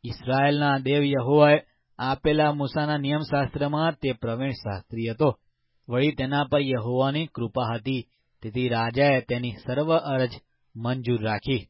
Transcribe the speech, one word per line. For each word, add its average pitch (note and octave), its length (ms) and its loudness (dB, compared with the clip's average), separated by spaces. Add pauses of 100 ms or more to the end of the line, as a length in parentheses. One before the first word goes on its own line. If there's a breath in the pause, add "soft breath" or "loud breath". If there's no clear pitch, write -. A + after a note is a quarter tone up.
ઇસ્રાયેલના C#3 800 0
દેવ C#3+ 200 2
યહોવાએ C#3+ 540 6 (400)
આપેલા D3 540 2
મૂસાના D3 520 -2
નિયમશાસ્ત્રમાં D3 960 -2
તે C3+ 140 -2
પ્રવીણ A#2+ 480 -6
શાસ્ત્રી A2+ 480 -6
હતો. C3+ 180 2 (600)
વળી C3+ 300 0
તેના C#3 320 0
પર C#3+ 120 2 (120)
યહોવાની C3 600 0
કૃપા A#2 360 -4
હતી, A#2 360 -4 (360)
તેથી B2 260 -4
રાજાએ A#2+ 520 2
તેની A#2+ 440 -6
સર્વ D3 260 -2 (220)
અરજ B2+ 220 0 (400)
મંજૂર A#2+ 480 -2
રાખી. G#2+ 480 -2